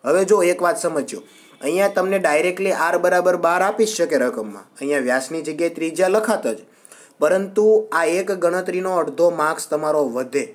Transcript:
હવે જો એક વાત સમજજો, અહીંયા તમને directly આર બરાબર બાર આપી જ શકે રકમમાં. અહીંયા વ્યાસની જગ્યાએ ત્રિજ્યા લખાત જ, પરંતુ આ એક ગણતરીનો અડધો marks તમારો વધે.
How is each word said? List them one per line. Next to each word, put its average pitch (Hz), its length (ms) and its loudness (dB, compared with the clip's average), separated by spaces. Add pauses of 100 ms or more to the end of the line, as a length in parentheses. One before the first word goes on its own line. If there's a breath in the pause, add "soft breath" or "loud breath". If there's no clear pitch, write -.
હવે 180 200 2
જો 196 180 4
એક 175 200 2
વાત 170 160 0
સમજજો, 143 440 -4 (380 loud breath)
અહીંયા 180 280 0
તમને 190 300 0
directly 180 540 0
આર 170 260 0
બરાબર 180 380 2
બાર 175 260 2
આપી 208 220 2
જ 214 40 0
શકે 156 300 -2
રકમમાં. 110 480 -4 (140)
અહીંયા 143 200 0
વ્યાસની 131 420 -2
જગ્યાએ 156 280 -4
ત્રિજ્યા 165 380 -2
લખાત 214 380 0
જ, 110 140 -4 (580 loud breath)
પરંતુ 202 720 2
આ 165 120 2
એક 185 280 0
ગણતરીનો 180 680 -2
અડધો 160 320 2
marks 160 380 -2
તમારો 151 400 0
વધે. 127 360 -4 (100)